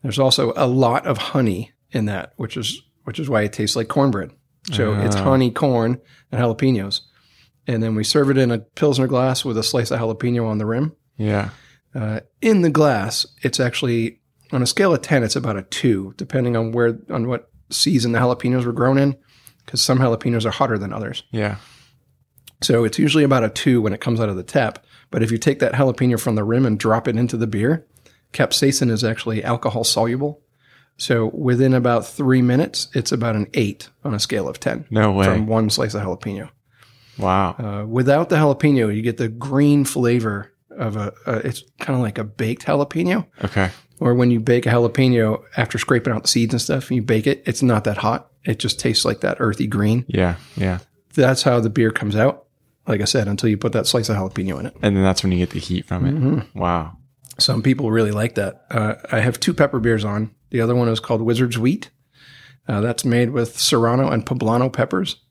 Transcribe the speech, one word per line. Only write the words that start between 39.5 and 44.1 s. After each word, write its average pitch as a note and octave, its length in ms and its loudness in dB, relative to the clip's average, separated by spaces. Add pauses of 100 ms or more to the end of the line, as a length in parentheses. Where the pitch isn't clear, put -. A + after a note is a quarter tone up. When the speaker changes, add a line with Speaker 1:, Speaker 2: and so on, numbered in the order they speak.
Speaker 1:
flavor A#2 720 -2 (240)
of G#2+ 180 -4
a, G#2 160 -6 (140)
a, - 120 -4
it's - 260 -6 (160)
kinda C3 200 -2
like A2 180 -4
a A2+ 60 -6
baked A2 420 -6
jalapeno. D#3+ 600 0 (180)
Speaker 2:
Okay. - 260 0 (300)
Speaker 1:
Or B2 160 2